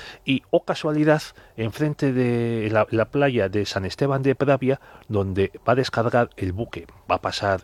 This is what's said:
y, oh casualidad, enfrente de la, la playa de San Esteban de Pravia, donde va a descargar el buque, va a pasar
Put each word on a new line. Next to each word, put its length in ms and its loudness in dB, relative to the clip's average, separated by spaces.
y, 240 0
oh 160 2
casualidad, 560 2
enfrente 560 -2
de 580 0
la, 220 4
la 140 2
playa 420 0
de 180 0
San 200 -4
Esteban 380 -2
de 120 2
Pravia, 460 0
donde 460 0
va 60 2
a 60 4
descargar 580 0
el 160 -4
buque, 340 -8
va 60 2
a 60 -4
pasar 420 -2